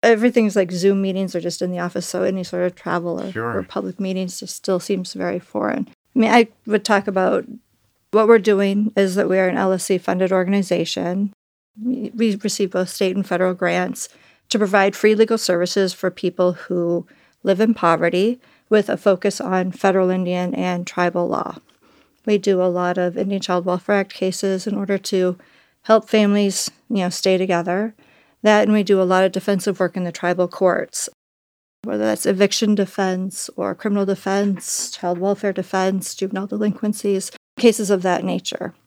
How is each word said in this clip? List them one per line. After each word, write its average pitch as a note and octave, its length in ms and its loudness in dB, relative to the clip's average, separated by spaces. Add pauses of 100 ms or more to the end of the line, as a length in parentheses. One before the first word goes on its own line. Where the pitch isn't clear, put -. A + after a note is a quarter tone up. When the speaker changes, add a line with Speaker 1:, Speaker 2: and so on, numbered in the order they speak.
Speaker 1:
Everything's, A3+ 520 4
like, F#3 160 2
Zoom G3 300 2
meetings F#3+ 340 -4
or F3 60 -2
just E3+ 200 -6
in F3+ 80 -4
the F3+ 80 -6
office, F3 300 -6
so F3+ 160 -2
any F#3+ 200 -2
sort F3+ 220 -4
of F3+ 100 -2
travel F3 460 -4
or, F#3+ 100 -8
Speaker 2:
Sure. - 280 -4
Speaker 1:
or - 40 -6
public F#3+ 360 -8
meetings F#3 400 -4
just - 160 -12
still F#3 240 -2
seems F#3 340 -4
very F3+ 240 -4
foreign. G#3 500 -4 (280)
I - 40 2
mean, A3 120 4
I A#3 160 6 (180)
would G#3 180 0
talk G3+ 240 2
about F#3+ 380 0 (640)
what G#3+ 180 4
we're A3+ 120 8
doing G3+ 560 2
is G3 180 2
that G3 160 0
we F#3 80 2
are F#3+ 100 2
an F#3 100 0
L F#3+ 140 2
S F#3 140 0
C F#3 140 0
funded F#3 320 0
organization. F#3 1000 0 (480)
We, A#3+ 340 -4
we A3 220 0
receive G3+ 340 -2
both F3+ 180 -2
state F#3 260 -2
and G3 120 0
federal F#3 260 0
grants F3+ 560 -4 (400)
to - 80 0
provide G3 380 4
free G#3+ 180 4
legal A3 240 2
services F3+ 560 0
for - 160 -2
people F3+ 440 0
who F3 520 -2 (380)
live G3 180 2
in A3 140 2
poverty, F3 640 2 (300)
with G#3+ 200 4
a - 80 0
focus G3 420 0
on F#3 320 -2
federal F#3+ 380 2
Indian F3+ 460 -2
and F3+ 320 -4
tribal F3 400 -2
law. - 300 -4 (680)
We G#3 140 2
do F#3+ 220 2
a F#3 40 2
lot F3+ 320 0
of F3+ 200 -2
Indian G3 240 -2
Child F3+ 240 -2
Welfare F#3 320 0
Act G3 180 -2
cases F#3+ 500 -4
in G#3 100 -4
order G3 220 -2
to F#3 400 -2 (460)
help A3 260 4
families, G3+ 640 2 (180)
you A3 80 -2
know, F3+ 120 0
stay F#3 280 0
together. F#3 560 0 (500)
That, G#3+ 200 6
and G#3 100 2
we G#3+ 100 4
do F#3+ 160 4
a F#3+ 40 4
lot F#3 200 4
of F#3+ 80 2
defensive G3 480 -2
work F3 160 0
in F#3 80 -4
the F3 80 -4
tribal F3 360 -2
courts, - 640 0 (720)
whether G#3+ 200 -2
that's G#3+ 220 -2
eviction G3+ 480 2
defense F#3+ 840 -2
or F#3+ 200 -4
criminal G3+ 300 -2
defense, G3 840 -2
child F3 300 -4
welfare G3 340 -2
defense, F#3+ 600 -2
juvenile G3 320 -6
delinquencies, G#3 840 -2 (280)
cases G#3+ 320 4
of F#3+ 100 2
that F3+ 220 0
nature. F3+ 500 -6 (140)